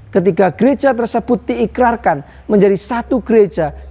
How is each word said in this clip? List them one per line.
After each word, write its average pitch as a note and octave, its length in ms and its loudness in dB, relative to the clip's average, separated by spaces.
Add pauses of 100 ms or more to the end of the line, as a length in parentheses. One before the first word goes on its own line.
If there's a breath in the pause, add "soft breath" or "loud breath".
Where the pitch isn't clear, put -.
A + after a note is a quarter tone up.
(140 soft breath)
ketiga F#3 400 2
gereja C4+ 400 2
tersebut A#3 600 -4
diikrarkan A3+ 960 -2
menjadi G3+ 280 4
satu A#3+ 440 -4
gereja, F#3+ 520 0 (180 loud breath)